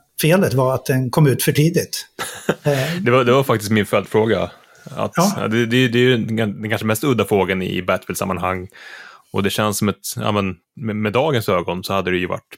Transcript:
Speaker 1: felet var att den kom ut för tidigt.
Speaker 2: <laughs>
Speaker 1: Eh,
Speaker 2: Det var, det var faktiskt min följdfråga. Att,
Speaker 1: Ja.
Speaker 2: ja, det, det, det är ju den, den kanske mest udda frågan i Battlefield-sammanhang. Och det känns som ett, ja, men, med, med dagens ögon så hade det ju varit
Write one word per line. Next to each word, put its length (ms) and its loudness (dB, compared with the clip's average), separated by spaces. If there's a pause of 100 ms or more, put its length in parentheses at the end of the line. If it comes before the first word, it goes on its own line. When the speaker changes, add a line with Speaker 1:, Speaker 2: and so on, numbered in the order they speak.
(220)
Speaker 1:
felet 320 4
var 220 2
att 100 -6
den 260 0
kom 160 6
ut 160 2
för 80 2
tidigt. 600 0
Speaker 2:
<laughs> 520 -6
Speaker 1:
Eh, 380 0
Speaker 2:
Det 100 0
var, 120 4
det 80 4
var 120 4
faktiskt 280 -2
min 140 2
följdfråga. 680 0 (440)
Att, 200 -4
Speaker 1:
Ja. 220 2
Speaker 2:
ja, 100 -4
det, 180 0
det, 220 2
det 120 0
är 40 4
ju 140 4
den, 180 -4
den 340 -4
kanske 180 -4
mest 160 0
udda 220 2
frågan 360 0
i 220 -4
Battlefield-sammanhang. 840 -4 (640)
Och 120 -2
det 60 0
känns 280 -2
som 120 0
ett, 60 0 (200)
ja, 160 -4
men, 240 -2 (200)
med, 200 -6
med 180 -2
dagens 360 0
ögon 340 -2
så 100 -6
hade 180 -2
det 60 2
ju 100 -4
varit 300 -10